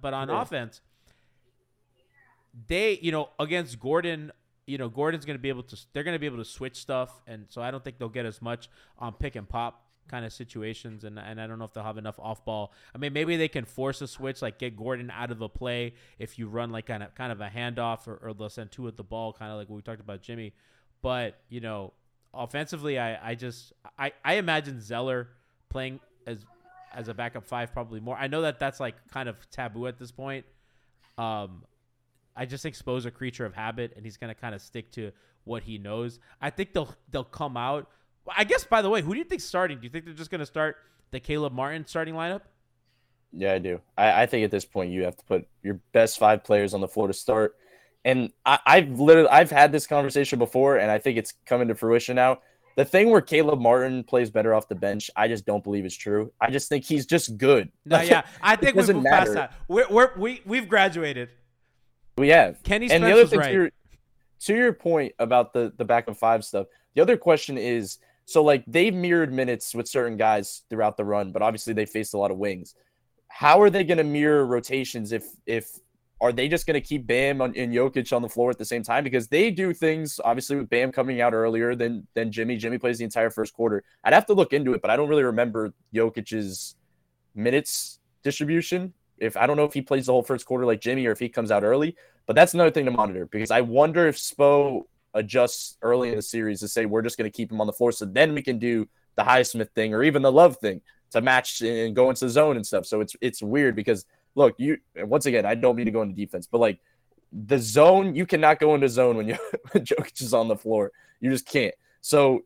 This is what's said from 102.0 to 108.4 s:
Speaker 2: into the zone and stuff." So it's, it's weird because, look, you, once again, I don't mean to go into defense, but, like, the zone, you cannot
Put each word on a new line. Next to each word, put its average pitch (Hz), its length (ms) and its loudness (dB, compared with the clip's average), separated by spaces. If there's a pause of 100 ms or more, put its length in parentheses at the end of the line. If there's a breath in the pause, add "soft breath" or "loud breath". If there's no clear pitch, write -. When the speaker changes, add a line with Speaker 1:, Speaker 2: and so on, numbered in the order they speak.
Speaker 2:
into 131 160 -2
the 123 60 -2
zone 143 260 4
and 104 100 -6
stuff." 95 200 -2
So 107 140 -2
it's, 104 200 -6
it's 120 220 -4
weird 117 340 0
because, 107 300 -2 (280)
look, 139 240 6
you, 143 200 -2 (180)
once 107 300 -2
again, 117 200 2
I 110 80 2
don't 120 220 2
mean 120 100 -4
to 110 60 -2
go 113 100 0
into 98 140 -6
defense, 95 340 -10
but, 120 120 0
like, 107 180 0 (520)
the 107 260 -2
zone, 151 580 6
you 180 100 -2
cannot 156 320 2